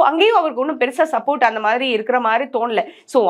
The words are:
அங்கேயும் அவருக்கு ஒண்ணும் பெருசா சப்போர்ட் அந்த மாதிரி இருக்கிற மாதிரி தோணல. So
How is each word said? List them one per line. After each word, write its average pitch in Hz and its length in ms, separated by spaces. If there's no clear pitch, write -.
அங்கேயும் 349 340
அவருக்கு 294 240
ஒண்ணும் 285 180
பெருசா 262 260
சப்போர்ட் 262 380
அந்த 226 160
மாதிரி 240 300
இருக்கிற 226 300
மாதிரி 233 300
தோணல. 240 300
So 226 240